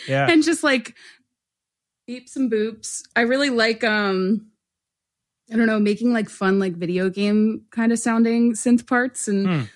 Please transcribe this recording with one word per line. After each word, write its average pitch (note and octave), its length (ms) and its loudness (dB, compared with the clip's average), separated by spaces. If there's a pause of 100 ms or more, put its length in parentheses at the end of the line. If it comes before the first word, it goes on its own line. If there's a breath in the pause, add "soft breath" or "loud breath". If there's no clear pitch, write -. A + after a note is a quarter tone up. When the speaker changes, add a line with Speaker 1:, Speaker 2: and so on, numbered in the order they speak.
Speaker 1:
Yeah. C3+ 240 0
Speaker 2:
and D#4 140 4
just, D#4+ 180 0
like, C4+ 320 0 (1120 loud breath)
beep B3 220 -14
some C4 220 -2
boops. G#3+ 520 -4 (140)
I A#3 60 4
really C4+ 280 2
like, A3+ 320 0
um, G#3 680 0 (1000)
I A3 40 -2
don't A3+ 100 2
know, A3 140 0
making, G#3 320 0
like, A3 160 -2
fun, G3 320 0
like, F#3+ 140 -2
video F3+ 360 -2
game G#3 600 0
kind A3+ 220 0
of A#3 60 0
sounding A#3 560 2
synth A#3+ 320 2
parts. B3+ 420 -2
And G3 200 0
Speaker 1:
Hmm. D#3+ 140 0 (140)